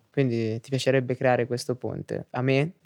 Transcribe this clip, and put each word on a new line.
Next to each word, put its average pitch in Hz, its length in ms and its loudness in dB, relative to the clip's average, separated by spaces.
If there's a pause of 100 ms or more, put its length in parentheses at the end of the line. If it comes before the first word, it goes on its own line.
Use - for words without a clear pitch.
(100)
Quindi 117 500 0
ti - 100 -16
piacerebbe 131 460 0
creare 123 300 2
questo 123 300 -4
ponte? - 540 -6
A 127 120 -4
me, 135 300 2 (140)